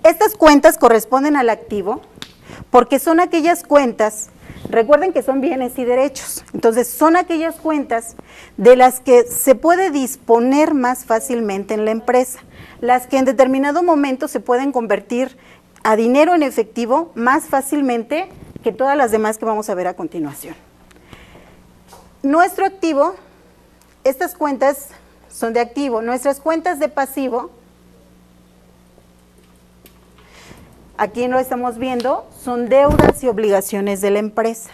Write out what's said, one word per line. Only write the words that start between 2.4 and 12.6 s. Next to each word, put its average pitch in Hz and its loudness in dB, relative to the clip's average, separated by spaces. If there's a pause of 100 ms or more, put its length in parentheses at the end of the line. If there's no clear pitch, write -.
porque 254 4
son 330 2
aquellas 339 0
cuentas, 233 0 (400)
recuerden 294 2
que 285 -2
son 269 -2
bienes 262 -4
y 247 -6
derechos, 262 -4 (100)
entonces 233 0
son 320 2
aquellas 330 -2
cuentas 277 -6 (420)
de 233 8
las 254 4
que 247 4
se 240 2
puede 359 0
disponer 269 2
más 254 -2
fácilmente 220 -4
en 214 -2
la 220 0
empresa, 247 -2 (420)